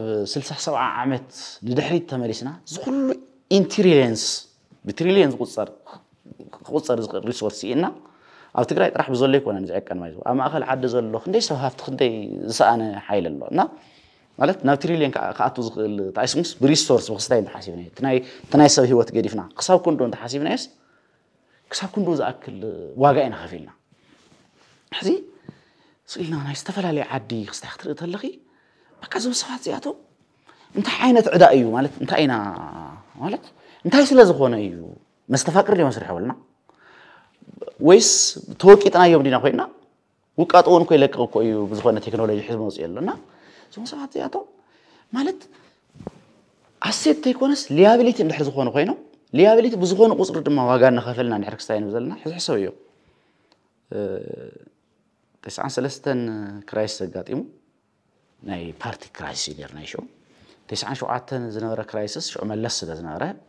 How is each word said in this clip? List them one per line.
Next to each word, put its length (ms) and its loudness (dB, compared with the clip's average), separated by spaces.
ስልሳ 240 -8
ሰብዓ 220 -4
ዓመት 320 -4
ንድሕሪት 460 -4
ተመሊስና 420 -8
እዚ 160 -16
ኩሉ 200 -6
ኢን 140 6
ትሪልየንስ 580 4
ብትሪልየን 460 2
ዝቁፀር 360 -6
ክቁፀር 460 -4
ዝኽእል 260 -8
ሪሶርስ 360 -6
እየና 240 -2
ኣብ 100 0
ትግራይ 240 0
ጥራሕ 200 -4
ብዘሎ 240 2
ኣይኮነን 320 0
ዝዕቀን 320 -8
ማለት 160 -12
እዩ። 80 -18
ኣብ 140 -2
ማእኸል 300 -4
ዓዲ 220 -4
ዘሎ 320 -2
ክንደይ 240 -2
ሰብ 160 -4
ሃፍቲ 220 -6
ክንደይ 320 -2
ዝሰኣነ 360 2
ሓይሊ 260 -2
ኣሎ 200 -10
እና 140 0
ማለት 220 0
ናብ 160 2
ትሪልየን 340 -2
ክኣ-፣ 200 -4
ክኣቱ 300 -4
ዝኽእል 340 -6
ጣይስሙስ 460 -2
ብሪሶርስ 500 2
ብክስታይ 320 -2
እንተሓሲብና 400 -10
እዩ። 80 -16
እቲ 140 -20
ናይ፣ 160 0
እቲ 180 -20
ናይ 140 8
ሰብ 160 4
ህይወት 260 4
ገዲፍና 300 -2
ክሳብ 260 2
ክንዶ 240 0
እንተሓሲብናዮስ 600 -6
ክሳብ 200 -8
ክንዶ 220 -2
ዝኣክል 440 -6
ዋጋ 220 6
ኢና 180 -2
ከፊልና። 320 -16
ሕዚ 180 -6
ስኢልና 300 -8
ናይ 160 -8
ዝተፈላለየ 540 -4
ዓዲ 220 -8
ክስታይ 280 -14
ክትርኢ 240 -10
ተለኺ 280 -10
በቃ 140 -14
እዞም 200 -4
ሰባት 260 -8
እዚኣቶም 360 -8
እንታይ 240 -4
ዓይነት 280 6
ዕዳ 220 8
እዩ 200 6
ማለት 260 -2
እንታይ 260 -2
ኢና 140 2
ማለት 260 -8
እንታይ 200 6
ስለ 200 6
ዝኾነ 320 4
እዩ 200 -6
መስተፋቅር 440 2
ድዮም 140 4
መስርሖ 200 -6
ይብልና? 260 -6
ወይስ 300 8
ተወቂጥናዮም 640 10
ዲና 140 2
ኮይና 240 0
ውቃጦ 300 0
እውን 180 6
ከይለቅቕ 360 2
እኮ 180 -4
እዩ 140 -2
ብዝኾነ 340 -2
ቴክኖሎጂ 400 -4
ሒዙ 180 -8
መፅኡ 240 -8
ኣሎ 180 -10
እና 120 -6
እዞም 220 -18
ሰባት 240 -14
እዚኣቶም 360 -10
ማለት 260 -6
ኣሴት 400 0
ዘይኮነስ 480 0
ሊያቢሊቲ 500 6
እንድሕር 260 0
ዝኾኑ 260 -2
ኮይኖም 260 0
ሊያቢሊቲ 420 6
ብዝኾነ 400 4
ቁፅሪ 260 -2
ድማ 220 0
ዋጋ 220 4
እናኸፈልና 480 2
እንድሕር 220 -6
ክስታይ 220 -6
ንብል 140 -6
ዘለና 240 -6
ሕዚ 180 -12
ሕሰብ 220 -4
እዮም። 200 -4
እ፣ 80 -8
ተስዓን 280 -10
ሰለስተን 500 -4
ክራይስ 340 -6
ዘጋጢሙ 420 -8
ናይ 240 -12
ፓርቲ 360 -14
ክራይስ 320 -12
እዩ 120 -12
ነርና 240 -18
ይሽዑ። 220 -14
ተስዓን 300 -8
ሸውዓተን 540 -6
ዝነበረ 340 -6
ክራይስስ 440 -8
ሽዑ 180 -12
መለስ 300 -6
ስለ 200 -8
ዝነበረ 280 -10